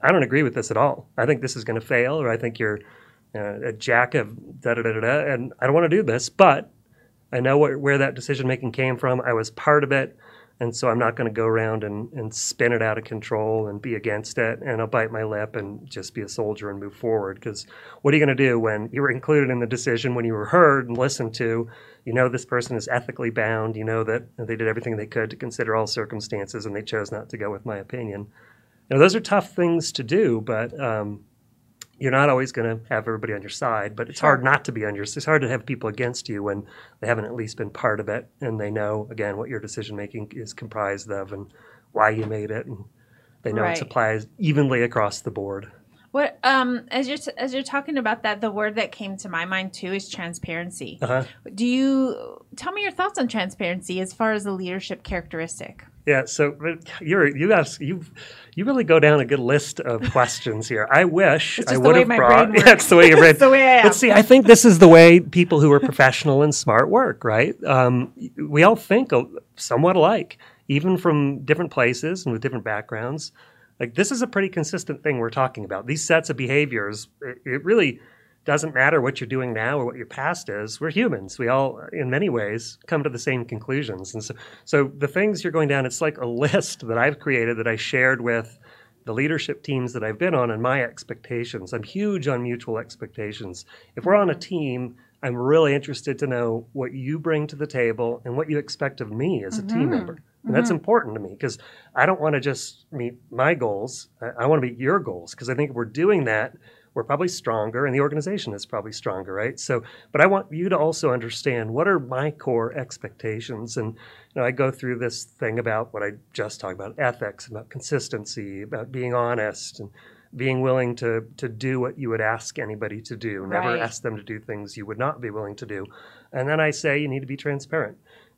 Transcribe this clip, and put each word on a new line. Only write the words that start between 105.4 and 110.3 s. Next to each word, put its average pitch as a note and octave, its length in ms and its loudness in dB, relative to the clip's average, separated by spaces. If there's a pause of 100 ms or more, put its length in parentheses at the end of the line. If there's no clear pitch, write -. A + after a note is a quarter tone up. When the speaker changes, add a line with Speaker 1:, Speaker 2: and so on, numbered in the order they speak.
Speaker 1:
I C3 60 -2
think C#3+ 160 -2
if C3 60 -14
we're A#2+ 100 -4
doing E3 400 0
that, A2 260 -2 (420)
we're A#2+ 100 -4
probably D3 240 -2
stronger A2+ 560 -4
and C3 100 -2
the C#3 60 0
organization D3 540 -4
is G2+ 100 -14
probably A2 280 -10
stronger, F#2+ 420 -10
right? A2 260 -6
So, A#2+ 220 -4 (300)
but C#3+ 100 2
I F3 40 6
want G3 240 0